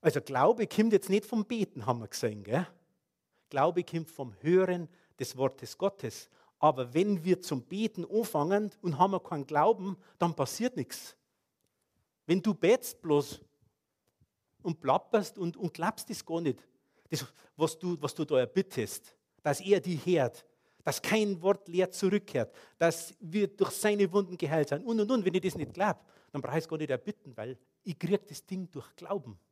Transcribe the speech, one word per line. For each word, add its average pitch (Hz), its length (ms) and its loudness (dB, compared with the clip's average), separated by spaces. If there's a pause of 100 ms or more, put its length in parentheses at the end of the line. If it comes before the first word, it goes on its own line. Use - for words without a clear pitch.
Also 147 180 2
Glaube 180 480 2
kommt 220 240 2
jetzt 190 180 2
nicht 208 160 2
vom 214 200 -2
Beten, 190 400 -4
haben 120 140 0
wir 107 100 -10
gesehen, 107 340 -6
gell? 127 240 0 (840)
Glaube 170 360 2
kommt 165 240 -6
vom 127 320 -12
Hören 180 480 2 (280)
des 127 200 -8
Wortes 131 400 -4
Gottes. - 520 -4 (300)
Aber 127 340 2
wenn 185 300 2
wir 180 180 2
zum - 200 -4
Beten 208 480 -4
anfangen 202 640 0 (100)
und 160 160 -2
haben 185 260 2
keinen 143 220 -6
Glauben, 185 520 2 (200)
dann 170 180 2
passiert 220 400 -2
nichts. - 400 -10 (1080)
Wenn 175 160 2
du 214 120 0
betest - 480 2
bloß 147 400 0 (1200)
und 170 160 -2
plapperst 175 580 0
und, 175 180 -4
und 190 180 -6
glaubst - 360 -4
es - 160 -8
gar 165 160 -2
nicht, 143 180 0 (500)
das, 135 160 -4 (300)
was 156 220 0
du, 175 240 -6
was 143 140 -6
du 160 100 -2
da 135 140 4
erbittest, - 760 -2 (260)
dass 147 180 0
er 190 220 4
dich 165 240 -4
hört, 151 400 0 (400)
dass 139 160 -2
kein 202 400 0
Wort 190 260 2
leer 180 240 2
zurückkehrt, 196 640 0 (220)
dass 165 420 0
wir 196 300 0
durch - 220 0
seine 202 420 2
Wunden 185 240 0
geheilt 151 320 0
sind 160 160 -4
und, 226 160 0
und, 208 100 0
und, 226 140 2
wenn 180 80 0
ich 180 80 2
das 185 140 -2
nicht 156 180 -8
glaub, 190 240 0 (340)
dann 143 100 -6
brauch 123 120 -8
ich 160 60 2
es 160 100 -6
gar 160 80 -4
nicht 156 120 -4
erbitten, 131 460 -6
weil 117 240 -10 (240)
ich 170 160 -10
krieg 185 260 -2
das - 200 -18
Ding 185 260 -10
durch - 240 -16
Glauben. 135 420 -10 (140)